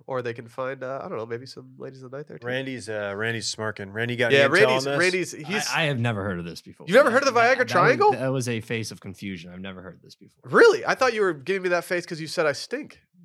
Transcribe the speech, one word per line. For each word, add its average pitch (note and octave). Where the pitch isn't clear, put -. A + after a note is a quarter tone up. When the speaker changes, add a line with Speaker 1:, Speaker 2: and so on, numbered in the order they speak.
Speaker 1:
or C3
they A#2+
can A#2
find, C3
uh, C3
I -
don't F3+
know, A2+
maybe A#2+
some C3
ladies C3
of B2+
the C3+
night D3+
there -
too. -
Speaker 2:
Randy's, B2+
uh, G#2
Randy's A2
smirking. G#2
Randy A#2
got A#2+
Speaker 1:
Yeah, C#3
Speaker 2:
any -
intel C3+
Speaker 1:
Randy's, C3+
Speaker 2:
on C#3
this? C#3+
Speaker 1:
Randy's, F3+
he's F3
Speaker 3:
I, C#3
I -
have C#3
never A2+
heard F#2+
of E2+
this E2
before. -
Speaker 1:
You've F3
never C4+
heard C4
of -
the C4
Speaker 3:
That, A#3+
Speaker 1:
Viagra -
Speaker 3:
that B3+
was, A3
Speaker 1:
Triangle? D#4
Speaker 3:
that C3
was C3
a A#2
face A2
of G2
confusion. F2+
I've F2+
never F#2
heard F#2
this -
before. -
Speaker 1:
Really? C4+
I F3+
thought B3+
you G#3+
were F#3
giving F3
me F3+
that F3
face F3
'cause D#3+
you D#3+
said D#3+
I D3
stink. -